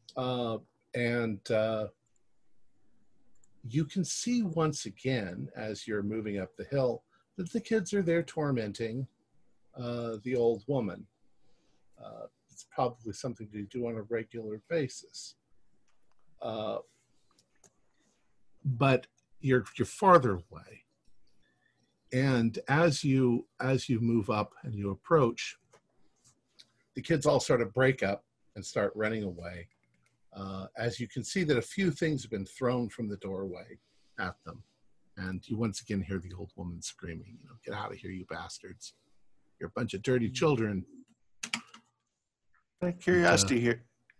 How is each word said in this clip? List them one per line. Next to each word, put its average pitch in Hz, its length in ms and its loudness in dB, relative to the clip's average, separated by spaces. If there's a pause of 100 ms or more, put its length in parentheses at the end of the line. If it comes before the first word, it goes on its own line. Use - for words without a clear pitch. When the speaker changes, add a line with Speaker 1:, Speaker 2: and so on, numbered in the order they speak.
(160)
Speaker 1:
Uh, 123 420 -2 (360)
and, 120 560 0
uh, 110 380 2 (1800)
you 139 160 2
can 175 200 -2
see 240 400 -2
once 160 420 0
again, 110 680 -4
as 107 320 -8
you're 104 160 -2
moving 104 340 -4
up 92 180 -8
the 101 80 -10
hill, 131 380 0 (340)
that 175 160 -6
the 233 80 -2
kids 220 320 0
are 202 100 2
there 170 200 2
tormenting, 123 840 -2 (680)
uh, 120 460 -6
the 127 140 -2
old 117 320 4
woman. 113 360 -2 (1000)
Uh, 110 240 -14 (240)
it's - 200 -20
probably 120 420 -2
something 113 400 -10
they 104 100 -6
do 120 260 -6
on 117 80 -6
a 110 60 -8
regular 110 640 -6
basis. - 680 -6 (1040)
Uh, 107 380 -4 (1900)
but 131 420 4 (340)
you're, 127 240 4 (120)
you're 113 100 2
farther 170 480 8
away. - 500 -14 (1300)
And 127 460 2 (100)
as 151 340 4
you, 131 440 4 (140)
as 131 280 0
you 117 120 2
move 117 300 2
up 107 220 0 (100)
and 120 120 -8
you 98 160 -2
approach, 123 680 2 (1400)
the 123 80 -6
kids 156 240 2
all 139 140 6
sort 123 200 4
of 104 140 -2
break 131 280 4
up 98 220 0 (300)
and 98 100 -12
start 101 300 0
running 107 300 0
away. 87 440 -8 (640)
Uh, 95 340 -8 (100)
as 117 240 -4
you 113 80 -6
can 120 160 -8
see 190 200 -2
that 147 120 4
a 113 60 2
few 190 280 -2
things 156 320 0
have - 80 -12
been 98 140 -4
thrown 120 460 -2
from 113 180 -8
the 101 80 -6
doorway 95 600 -8 (400)
at 92 260 -4
them. 87 180 -14 (540)
And 92 320 -6
you 110 80 -4
once 110 240 -2
again 98 220 -2
hear 98 160 -4
the 90 160 -10
old 98 220 -12
woman 87 260 -10
screaming, 90 580 -12
you - 80 -20
know, - 160 -20
"Get - 100 -8
out 104 180 -8
of 101 60 -14
here, 95 120 -12
you 92 160 -10
bastards. - 640 -14 (680)
You're 87 100 -8
a - 40 -14
bunch 117 220 -6
of 98 80 -6
dirty 123 280 2
Speaker 2:
Mm. 131 40 -10
Speaker 1:
children." 113 520 2 (2000)
Speaker 3:
Out 180 80 0
of 175 100 -6
curiosity 175 560 6
Speaker 1:
And, 117 120 4
uh, - 40 6
Speaker 3:
here, - 140 -4 (340)